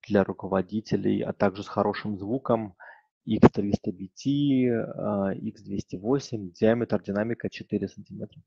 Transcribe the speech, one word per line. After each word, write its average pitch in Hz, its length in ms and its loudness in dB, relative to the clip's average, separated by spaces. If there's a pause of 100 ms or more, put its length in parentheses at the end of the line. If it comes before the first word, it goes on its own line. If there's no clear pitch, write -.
для 101 160 4
руководителей, 98 1000 0
а - 100 -4
также 98 300 0
с - 60 -10
хорошим 104 500 -2
звуком, 110 580 -2 (480)
Икс - 260 6
триста 101 420 -2
Би 92 160 -12
Ти, 139 640 2
а, 104 640 -2
Икс - 260 -8
двести 98 360 -8
восемь, 107 540 -4
диаметр 110 520 2
динамика 104 480 -4
четыре - 360 -4
сантиметра. 104 600 -14